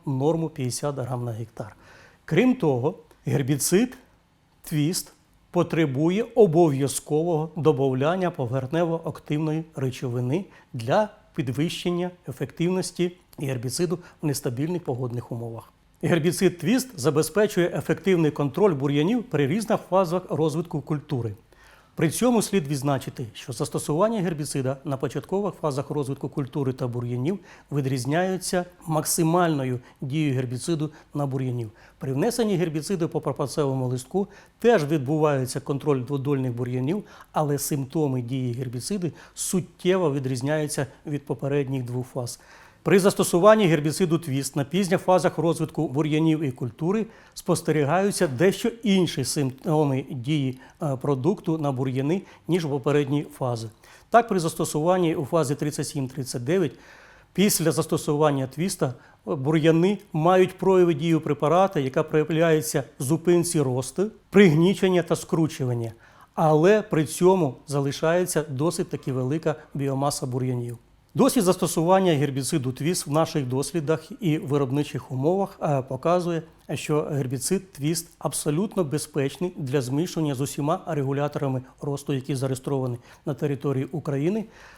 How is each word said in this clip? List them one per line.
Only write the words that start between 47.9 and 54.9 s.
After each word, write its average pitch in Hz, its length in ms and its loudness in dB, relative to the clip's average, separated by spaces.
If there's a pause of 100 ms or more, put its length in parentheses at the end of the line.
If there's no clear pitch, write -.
дещо 180 440 2 (120)
інші 185 420 2
симптоми 143 880 0
дії, 131 480 -2 (240)
е, 139 140 -2
продукту 147 640 -2
на 143 140 -2
бур'яни, 135 500 -2 (260)
ніж 165 180 0
в - 20 -4
попередні 143 580 0 (120)
фази. 117 300 -4 (420)
Так, 233 180 6
при 190 120 0
застосуванні 165 760 0